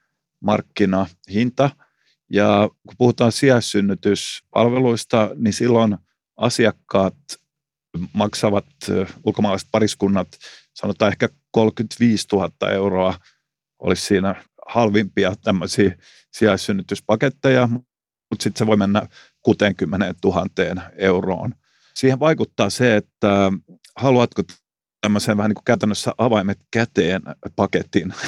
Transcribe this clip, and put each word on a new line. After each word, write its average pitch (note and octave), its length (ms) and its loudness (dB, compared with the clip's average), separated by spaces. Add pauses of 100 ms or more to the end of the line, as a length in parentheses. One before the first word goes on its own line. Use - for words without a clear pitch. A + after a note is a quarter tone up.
(400)
markkinahinta. G2+ 1300 -2 (600)
Ja G#2 380 2 (180)
kun - 100 -20
puhutaan B2 340 2
sijaissynnytyspalveluista, A2+ 2000 0
niin A2+ 180 -2
silloin A#2 440 2 (400)
asiakkaat G#2 760 0 (1000)
maksavat, G#2 520 -2 (240)
ö, F#2+ 160 -2 (180)
ulkomaalaiset G2 480 -2
pariskunnat, G2+ 560 0 (460)
sanotaan F#3 380 0
ehkä C#3 180 -2 (220)
kolmekymmentäviisituhatta G#2+ 1200 0
euroa F#2 440 0 (640)
olisi F2+ 260 -2
siinä G2 380 -2 (240)
halvimpia G2+ 680 0 (100)
tämmöisiä F#2+ 520 0 (380)
sijaissynnytyspaketteja, A2 1300 0
mut - 760 -8
sit G#2 160 -4
se A#2 100 0
voi A2 100 4
mennä G2+ 300 0 (340)
kuuteenkymmeneentuhanteen F#2 1400 -2 (140)
euroon. F#2 580 -2 (420)
Siihen C3 240 2
vaikuttaa C3+ 500 0
se, A#2+ 260 2
että G2+ 560 0 (440)
haluatko A#2+ 480 2 (580)
tämmöisen G#2 360 0
vähän G#2+ 120 0
niin G#2 60 -2
kuin - 100 -20
käytännössä A2 520 -2
avaimet G#2+ 420 0 (120)
käteen F#2+ 500 0 (340)
paketin, F#2 580 -2 (140)